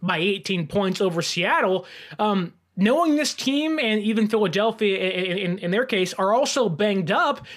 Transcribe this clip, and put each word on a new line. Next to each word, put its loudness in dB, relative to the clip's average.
by -2
eighteen -2
points 0
over 0
Seattle. 0
Um, 0
knowing 4
this 0
team -2
and 0
even 2
Philadelphia 2
in, -2
in, -2
in -4
their 2
case -2
are 2
also 2
banged 0
up, 0